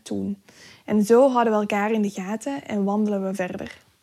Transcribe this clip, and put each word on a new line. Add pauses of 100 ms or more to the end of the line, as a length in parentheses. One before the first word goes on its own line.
doen. (420)
En
zo
houden
we
elkaar
in
de
gaten
en
wandelen
we
verder. (220)